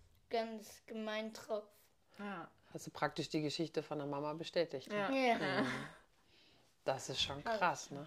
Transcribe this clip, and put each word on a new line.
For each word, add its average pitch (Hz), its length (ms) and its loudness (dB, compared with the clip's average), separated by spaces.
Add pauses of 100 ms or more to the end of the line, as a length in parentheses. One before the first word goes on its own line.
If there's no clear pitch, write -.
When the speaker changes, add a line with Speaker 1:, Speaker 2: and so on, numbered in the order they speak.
(300)
Speaker 1:
ganz 226 560 -2
gemein 220 480 -2
drauf. 214 300 -2 (560)
Speaker 2:
Ja. 202 280 -6 (260)
Speaker 3:
Hast 160 140 -8
du 160 40 -8
praktisch - 380 0
die 160 120 2
Geschichte 151 420 0
von 151 160 -4
der 143 80 -2
Mama 143 260 -2
bestätigt, 160 560 0
ne? 208 80 -2
Speaker 2:
Ja. 202 120 2 (280)
Speaker 1:
Ja. 185 240 2
Speaker 3:
Mhm. 262 60 4 (1160)
Das 131 260 0
ist 131 120 0
schon 143 220 0
Speaker 1:
Krass. 220 160 0
Speaker 3:
krass, 165 320 2
ne? 143 160 -6